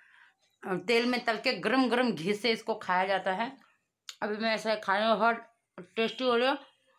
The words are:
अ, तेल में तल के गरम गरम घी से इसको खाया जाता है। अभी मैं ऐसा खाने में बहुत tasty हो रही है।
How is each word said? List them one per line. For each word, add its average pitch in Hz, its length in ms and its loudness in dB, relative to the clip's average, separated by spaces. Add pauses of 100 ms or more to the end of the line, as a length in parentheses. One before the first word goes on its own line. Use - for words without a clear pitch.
(680)
अ, 190 60 -2
तेल 233 320 0
में 247 200 -2
तल 220 120 0
के 254 160 0
गरम 226 360 2
गरम 240 220 2
घी 165 220 -2
से 226 180 0
इसको 220 240 -4
खाया 185 300 0
जाता 190 280 0
है। 233 240 -6 (640)
अभी 208 160 -4
मैं 220 180 0
ऐसा 220 200 0
खाने 208 300 0
में 220 140 4
बहुत 226 280 2 (480)
tasty 226 280 -2
हो 247 120 4
रही 240 120 2
है। 277 100 0 (420)